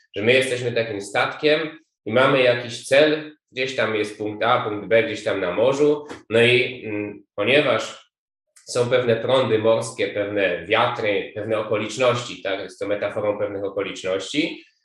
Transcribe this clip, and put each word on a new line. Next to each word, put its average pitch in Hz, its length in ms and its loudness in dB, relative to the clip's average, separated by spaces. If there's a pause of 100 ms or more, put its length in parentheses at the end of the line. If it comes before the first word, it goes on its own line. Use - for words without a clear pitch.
(160)
że 101 60 -4
my 120 100 4
jesteśmy 123 400 0
takim 110 280 -2
statkiem 147 800 -2 (280)
i 107 60 -6
mamy 135 300 4
jakiś 120 440 0
cel, 151 500 2 (160)
gdzieś 131 240 -6
tam 110 200 0
jest 104 220 -4
punkt 104 260 -4
A, 120 200 2
punkt 104 220 -6
B, 113 160 6
gdzieś 107 220 -4
tam 98 160 -2
na 90 120 -2
morzu, 139 540 2 (240)
no 117 120 6
i, 123 440 2
mm, 104 360 -8 (120)
ponieważ 120 720 0 (600)
są 123 260 -2
pewne 123 260 2
prądy 120 420 2
morskie, 110 500 0
pewne 98 580 -2
wiatry, 110 680 0
pewne 107 240 -4
okoliczności, 110 840 -2
tak, 98 180 -4
jest 92 180 -12
to 98 80 -8
metaforą 104 520 -4
pewnych 101 260 -6
okoliczności, 95 1000 -6 (200)